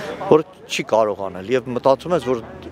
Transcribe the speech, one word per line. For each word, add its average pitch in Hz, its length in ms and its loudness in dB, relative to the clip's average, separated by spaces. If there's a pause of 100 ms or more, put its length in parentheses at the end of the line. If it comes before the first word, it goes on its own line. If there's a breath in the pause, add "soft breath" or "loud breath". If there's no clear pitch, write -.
(300 loud breath)
որ 156 200 4 (220)
չի - 160 -2
կարող 107 380 2
անել, 92 260 -8
և 127 220 0
մտածում 135 420 2
ես, 123 140 -2
որ 117 140 0 (280)